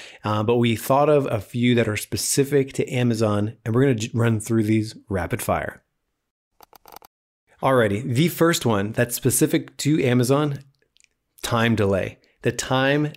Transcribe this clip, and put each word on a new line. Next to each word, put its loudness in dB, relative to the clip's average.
Uh, 0
but 2
we 2
thought 2
of 4
a -4
few 0
that 2
are -2
specific -2
to -6
Amazon, 0
and -4
we're 4
gonna 4
j-, -6
run 0
through 0
these 0
rapid -4
fire. -4
Alrighty, 2
the 4
first 0
one 0
that's -2
specific 0
to 0
Amazon, 0
time 0
delay. 0
The -2
time 0